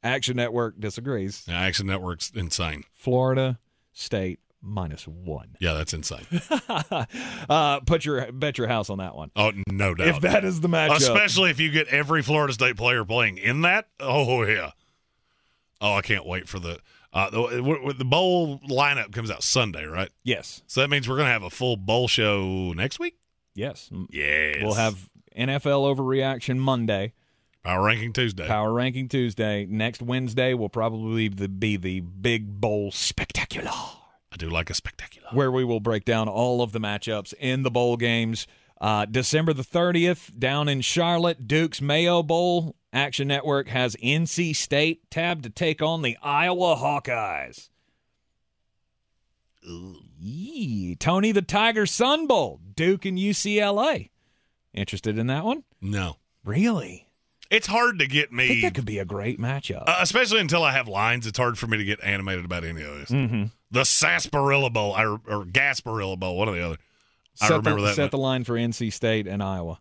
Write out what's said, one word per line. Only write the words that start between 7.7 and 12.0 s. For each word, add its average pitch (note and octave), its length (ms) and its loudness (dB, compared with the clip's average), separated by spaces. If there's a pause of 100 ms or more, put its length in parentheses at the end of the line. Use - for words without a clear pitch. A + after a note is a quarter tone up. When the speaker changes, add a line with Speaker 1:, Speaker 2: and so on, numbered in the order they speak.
Speaker 1:
put D#3 240 2
your, C3 260 -2
bet C3 260 -4
your A#2+ 100 0
house A2 220 0
on G2 100 -4
that F#2 160 -8
one. D2+ 200 -12
Speaker 2:
Oh, G#2 160 4 (200)
no G2 240 2
doubt. F2+ 120 2
Speaker 1:
If D3+ 140 2
that F#3+ 240 2
is F3 160 -2
the E3+ 60 2
matchup. D#3 300 4
Speaker 2:
Especially F3+ 520 4
if C3+ 100 0
you D#3 120 2
get D#3 160 2
every D3 340 2